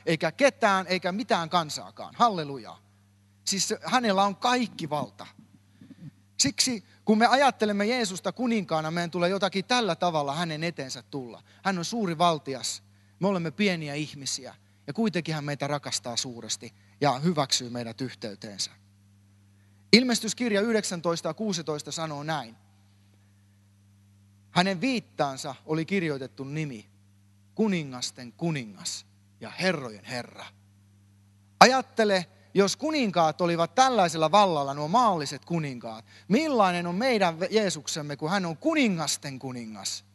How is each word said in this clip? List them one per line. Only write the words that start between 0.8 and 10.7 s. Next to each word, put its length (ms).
eikä 260
mitään 380
kansaakaan. 680
Halleluja. 580
Siis 240
se, 160
hänellä 400
on 120
kaikki 540
valta. 360
Siksi, 460
kun 140
me 80
ajattelemme 580
Jeesusta 480
kuninkaana, 580
meidän 200
tulee 180
jotakin 360
tällä 320
tavalla 380
hänen 300
eteensä 380